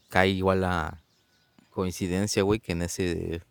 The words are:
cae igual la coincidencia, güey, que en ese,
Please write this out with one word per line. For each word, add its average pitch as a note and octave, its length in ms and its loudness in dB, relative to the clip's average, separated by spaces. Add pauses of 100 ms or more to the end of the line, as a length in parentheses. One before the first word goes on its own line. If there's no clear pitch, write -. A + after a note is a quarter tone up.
cae F#2+ 200 4
igual F#2+ 320 2
la F2 420 -4 (680)
coincidencia, F#2+ 720 -2
güey, G#2 160 2
que - 140 -6
en E2+ 100 -2
ese, E2+ 680 -4